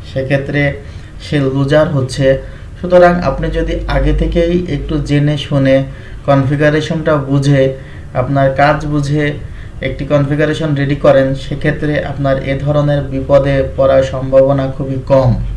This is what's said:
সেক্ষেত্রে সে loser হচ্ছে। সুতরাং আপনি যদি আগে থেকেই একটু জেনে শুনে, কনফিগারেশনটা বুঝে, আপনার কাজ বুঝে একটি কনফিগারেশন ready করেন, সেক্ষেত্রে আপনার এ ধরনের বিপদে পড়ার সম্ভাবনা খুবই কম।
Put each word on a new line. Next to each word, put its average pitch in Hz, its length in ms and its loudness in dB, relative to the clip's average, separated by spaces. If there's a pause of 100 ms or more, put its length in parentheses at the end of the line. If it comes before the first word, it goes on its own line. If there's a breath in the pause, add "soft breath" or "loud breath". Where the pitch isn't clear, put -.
(140)
সেক্ষেত্রে 139 600 -2 (480 loud breath)
সে 151 180 -2
loser 139 480 2
হচ্ছে। 135 540 0 (400 loud breath)
সুতরাং 175 400 4
আপনি 175 280 -2
যদি 165 380 -2
আগে 143 260 0
থেকেই 170 560 0
একটু 147 300 -4
জেনে 147 380 0
শুনে, 135 460 2 (420 loud breath)
কনফিগারেশনটা 151 920 2
বুঝে, 135 580 2 (400 loud breath)
আপনার 135 440 0
কাজ 147 280 2
বুঝে 147 480 -2 (480 loud breath)
একটি - 240 -6
কনফিগারেশন 147 720 0
ready 139 200 0
করেন, 135 400 2
সেক্ষেত্রে 147 680 -4
আপনার 135 380 -2
এ 139 180 -2
ধরনের 147 400 2
বিপদে 135 600 2 (140)
পড়ার 135 260 4
সম্ভাবনা 135 640 2
খুবই 135 300 -6 (100)
কম। 131 360 4 (140)